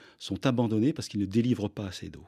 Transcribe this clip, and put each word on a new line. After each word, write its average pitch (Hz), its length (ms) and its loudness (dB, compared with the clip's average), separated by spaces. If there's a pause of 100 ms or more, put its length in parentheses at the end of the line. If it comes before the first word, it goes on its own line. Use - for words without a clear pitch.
(180)
sont - 280 -4
abandonnés 120 480 4
parce - 140 -8
qu'ils 104 120 -4
ne 101 60 2
délivrent 107 440 2
pas 101 180 -8
assez 90 220 -10
d'eau. 71 180 -16